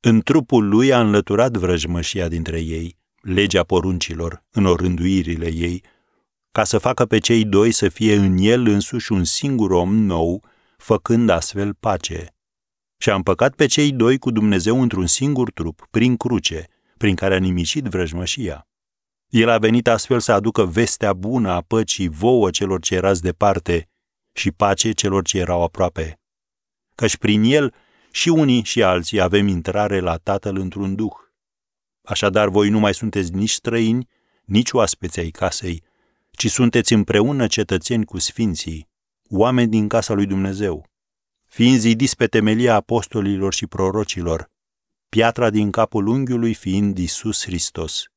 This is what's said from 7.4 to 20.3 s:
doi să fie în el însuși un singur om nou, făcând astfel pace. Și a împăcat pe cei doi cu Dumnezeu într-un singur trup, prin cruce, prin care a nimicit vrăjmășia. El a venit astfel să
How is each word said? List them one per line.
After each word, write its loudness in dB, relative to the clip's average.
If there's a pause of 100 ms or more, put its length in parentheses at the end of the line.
doi 4
să 0
fie 2
în 4
el 4
însuși 0
un 2
singur -2
om 2
nou, 0 (320)
făcând 0
astfel 0
pace. -6 (640)
Și 0
a 2
împăcat 0
pe 2
cei 0
doi 2
cu -4
Dumnezeu 2
într-un 0
singur 0
trup, -10
prin 2
cruce, -4 (300)
prin 0
care 0
a 2
nimicit -2
vrăjmășia. -6 (600)
El 4
a 4
venit 2
astfel 0
să 0